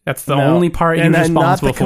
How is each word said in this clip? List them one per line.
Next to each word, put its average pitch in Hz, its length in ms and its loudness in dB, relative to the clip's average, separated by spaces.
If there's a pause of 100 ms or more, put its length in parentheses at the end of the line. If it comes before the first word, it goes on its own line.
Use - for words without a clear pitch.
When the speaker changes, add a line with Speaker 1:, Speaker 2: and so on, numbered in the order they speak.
Speaker 1:
That's - 220 -8
the 143 100 -2
Speaker 2:
No. 143 180 2
Speaker 1:
only 175 160 2
part 165 300 -2
Speaker 2:
And 165 160 2
Speaker 1:
he's 165 120 2
Speaker 2:
I'm 170 60 -2
not 165 280 0
the 143 60 -2
Speaker 1:
responsible 127 60 -2 (120)